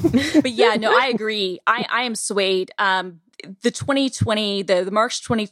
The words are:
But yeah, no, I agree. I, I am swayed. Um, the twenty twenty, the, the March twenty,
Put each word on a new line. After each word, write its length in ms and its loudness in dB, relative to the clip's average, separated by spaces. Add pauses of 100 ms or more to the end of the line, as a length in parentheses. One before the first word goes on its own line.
(440)
But 80 -2
yeah, 240 4
no, 200 2
I 120 4
agree. 580 -2
I, 240 0
I 140 0
am 100 -4
swayed. 640 0
Um, 440 -2 (420)
the 80 0
twenty 400 0
twenty, 500 -2
the, 220 2
the 80 -6
March 320 0
twenty, 280 -2